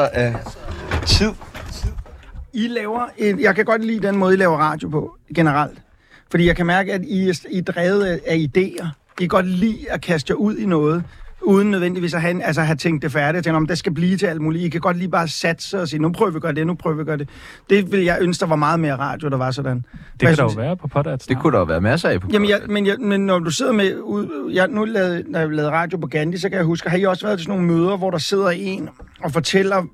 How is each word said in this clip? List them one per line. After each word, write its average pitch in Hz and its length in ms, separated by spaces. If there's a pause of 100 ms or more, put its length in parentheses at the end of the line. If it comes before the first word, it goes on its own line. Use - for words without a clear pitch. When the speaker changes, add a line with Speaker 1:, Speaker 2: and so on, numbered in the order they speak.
(140)
Speaker 1:
af 120 220 (720)
tid. 220 260 (1200)
Speaker 2:
I 226 140
laver 226 340 (160)
en, 202 240
jeg 196 140
kan 208 100
godt 226 200
lide 214 220
den 196 100
måde, 185 160
I 190 40
laver 175 200
radio 156 320
på, - 280 (180)
generelt. 147 460 (500)
Fordi 170 160
jeg 170 80
kan 175 100
mærke, 190 280
at 185 140
I 190 220
er, 175 200
I 196 80
er 175 60
drevet 185 420
af, 175 220
af 165 100
idéer. 175 500 (320)
I - 20
kan 180 60
godt 185 200
lide 202 440
at - 100
kaste 165 300
jer - 40
ud 214 220
i 214 80
noget, 165 380 (380)
uden 202 300
nødvendigvis 180 420
at 170 80
have 175 100
en, 180 100
altså, 160 200
have 156 160
tænkt 165 240
det 156 100
færdigt. 156 320
Tænkt, 165 140
om 156 100
det 175 100
skal 180 160
blive 175 240
til 196 80
alt 165 160
muligt. 160 240
I 165 40
kan 165 120
godt 175 160
lide 180 120
bare 170 140
at 160 60
satse 175 520
og 170 60
sige, 151 140
"Nu 160 100
prøver 196 200
vi 156 40
at 151 60
gøre 160 120
det, 160 140
nu 175 60
prøver 160 220
vi 151 40
at 156 80
gøre 151 100
det." 143 120 (400)
Det 196 220
ville 190 140
jeg 175 160
ønske, 175 200
der 196 60
var 160 80
meget 151 240
mere 151 160
radio, 139 340
der 135 80
var 127 140
sådan. 131 240
Speaker 3:
Det 123 80
Speaker 2:
Men - 180 (200)
jeg 165 80
Speaker 3:
kan 160 80
der 139 60
jo 113 60
Speaker 2:
synes 107 80
Speaker 3:
være 151 200
på 151 100
Podat 143 320
Speaker 1:
Det - 40
Speaker 3:
snart. 123 180
Speaker 1:
kunne 151 120
der 107 60
jo 90 60
være 82 160
masser 151 280
af 101 120
på 95 120
Speaker 2:
Jamen, 208 160
jeg, 202 80
Speaker 1:
Podat. 208 120
Speaker 2:
men 208 180
jeg, 202 120
men 202 260
når 185 140
du 165 120
sidder 262 200
med... 196 280
Ud, 220 540
jeg, 185 140
nu 214 180
lavede, 185 420
når 170 120
jeg 160 100
lavede 151 220
radio 170 260
på 147 100
Gandhi, 156 300
så 185 120
kan 190 80
jeg 175 80
huske, 170 240
har 175 80
I 196 80
også 185 200
været 208 140
til 165 60
sådan 196 160
nogle 170 180
møder, 185 180
hvor 185 140
der 175 60
sidder 196 320
en 190 400 (340)
og 165 80
fortæller, 190 520 (100)